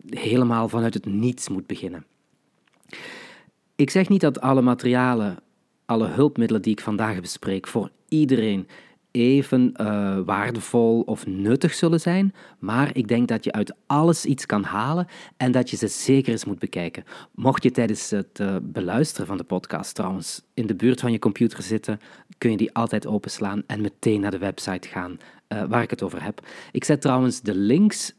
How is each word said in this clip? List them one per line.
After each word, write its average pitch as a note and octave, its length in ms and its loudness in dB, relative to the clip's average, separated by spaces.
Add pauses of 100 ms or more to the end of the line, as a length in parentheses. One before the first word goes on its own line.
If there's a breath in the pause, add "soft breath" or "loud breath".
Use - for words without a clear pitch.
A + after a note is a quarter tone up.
helemaal A#2 600 0
vanuit A2+ 260 0
het G2+ 120 -8
niets A2+ 420 -2
moet F#2+ 180 -6
beginnen. F2 380 -10 (1700 loud breath)
Ik C#3+ 160 2
zeg F#3+ 180 4
niet G3 120 6
dat D3 200 2
alle C3 220 4
materialen, B2 760 2 (500)
alle A2+ 200 2
hulpmiddelen A#2 560 2
die A2 100 2
ik G#2 80 -4
vandaag G#2+ 400 -2
bespreek, F#2 460 -6
voor G2 240 -4 (180)
iedereen A#2 600 2 (420 loud breath)
even, B2+ 640 4
eh, G#2 500 -2
waardevol A2+ 760 2
of - 260 -4
nuttig G#2 480 0
zullen E3 260 2
zijn, F#3+ 340 0 (240 loud breath)
maar B2+ 380 0
ik A2+ 120 0
denk A#2+ 200 2
dat A2+ 160 -2
je - 80 -2
uit G#2 220 -4 (120)
alles D#3 380 4
iets C3+ 220 -2
kan G#2 160 0
halen B2+ 440 -2 (300 loud breath)
en B2+ 160 2
dat B2+ 180 2
je G#2 60 -4
ze G#2 120 -2
zeker C3+ 440 2
eens A2 120 -4
moet G2 140 -6
bekijken. - 460 -8 (300 loud breath)
Mocht C3 280 0
je F#3+ 80 4
tijdens A2+ 400 -2
het, G2+ 300 -4
eh, G2 220 -2
beluisteren G2+ 640 -2
van G2 100 -6
de E2+ 80 -6
podcast - 500 -6
trouwens - 480 -6 (120)
in A2+ 120 -2
de G#2 80 0
buurt A#2+ 260 2
van A#2+ 120 0
je A2 60 0
computer A2+ 440 0
zitten, G#2+ 380 -4 (380 loud breath)
kun A#2 120 2
je G#2+ 60 0
die G#2+ 180 -2
altijd A2+ 320 -2
openslaan G#2 600 -4
en G#2+ 140 -6
meteen G#2 400 0
naar G2+ 100 -2
de F#2+ 80 -4
website F#2 500 -6
gaan, F2+ 300 -8 (300 loud breath)
eh, G#2 160 -6
waar A#2 180 0
ik - 80 -6
het - 120 -6
over F2+ 200 -6
heb. - 240 -10 (260 loud breath)
Ik - 120 -4
zet C#3+ 160 2
trouwens B2+ 400 2
de G#2 140 -2
links C3+ 640 2